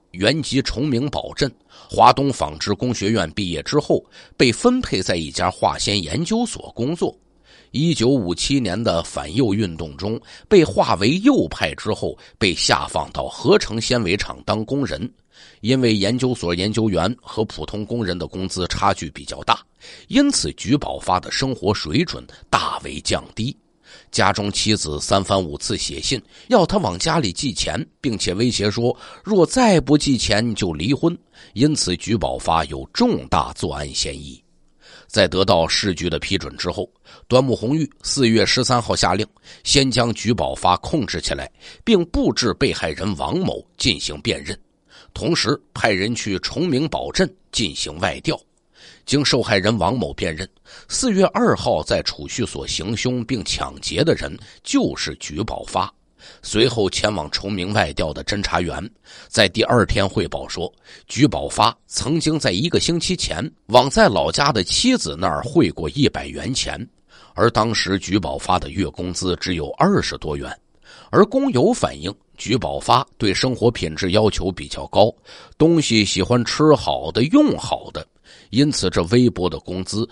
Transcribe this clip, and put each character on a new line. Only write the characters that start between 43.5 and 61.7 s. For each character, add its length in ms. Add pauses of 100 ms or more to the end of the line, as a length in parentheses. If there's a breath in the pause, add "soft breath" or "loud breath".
进 240
行 220
辨 200
认， 160 (540 soft breath)
同 240
时 240 (140)
派 160
人 240
去 240
崇 280
明 220
堡 240
镇 180 (200)
进 260
行 220
外 220
调。 180 (680 loud breath)
经 180
受 200
害 160
人 180
王 220
某 160
辨 200
认， 140 (400 loud breath)
四 220
月 160
二 300
号 260
在 200
储 240
蓄 200
所 200
行 300
凶 280
并 200
抢 360
劫 220
的 120
人 200 (280 loud breath)
就 340
是 200
菊 260
宝 240
发。 260 (480 loud breath)
随 280
后 200
前 240
往 200
崇 200
明 200
外 220
调 180
的 100
侦 180
查 200
员 280 (380 loud breath)
在 220
第 160
二 200
天 240
汇 200
报 180
说， 260 (360 loud breath)
菊 180
宝 220
发 280 (120)